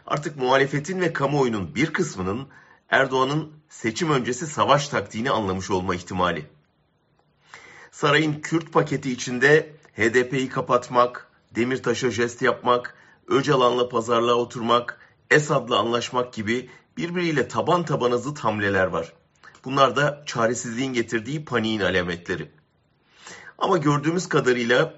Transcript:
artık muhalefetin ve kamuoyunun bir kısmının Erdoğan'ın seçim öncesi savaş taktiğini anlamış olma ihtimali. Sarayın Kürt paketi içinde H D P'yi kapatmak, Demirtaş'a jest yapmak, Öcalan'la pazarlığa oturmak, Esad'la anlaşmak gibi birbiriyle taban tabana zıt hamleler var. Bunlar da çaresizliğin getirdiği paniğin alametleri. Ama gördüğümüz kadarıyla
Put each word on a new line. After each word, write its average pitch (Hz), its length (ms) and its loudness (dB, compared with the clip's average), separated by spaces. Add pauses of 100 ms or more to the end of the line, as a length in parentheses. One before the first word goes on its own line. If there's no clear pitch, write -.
artık 151 300 -6
muhalefetin 139 640 0
ve 165 120 0
kamuoyunun 127 600 0
bir 156 180 0
kısmının 117 560 -4 (420)
Erdoğan'ın 135 640 0 (160)
seçim 131 420 -4
öncesi 127 360 -2
savaş 127 420 2
taktiğini 113 420 -4
anlamış 95 400 -2
olma 92 240 -2
ihtimali. 87 560 -4 (1400)
Sarayın 151 500 2
Kürt - 320 -4
paketi 139 400 0
içinde 131 600 2 (240)
H 113 180 2
D 123 140 4
P'yi 131 200 -4
kapatmak, 123 840 0 (240)
Demirtaş'a 120 560 0
jest 117 320 -2
yapmak, 123 520 0 (320)
Öcalan'la 123 600 4
pazarlığa 120 460 2
oturmak, 120 640 0 (300)
Esad'la 135 480 2
anlaşmak 120 540 -2
gibi 117 380 -4 (260)
birbiriyle 170 520 -2
taban 156 360 0
tabana 123 340 0
zıt 143 200 -6
hamleler 101 480 0
var. 87 260 -6 (520)
Bunlar 131 320 4
da 143 300 0
çaresizliğin 120 640 -2
getirdiği 120 520 -4
paniğin 110 360 -2
alametleri. 90 720 -2 (1080)
Ama 190 200 2
gördüğümüz 147 500 0
kadarıyla 127 680 2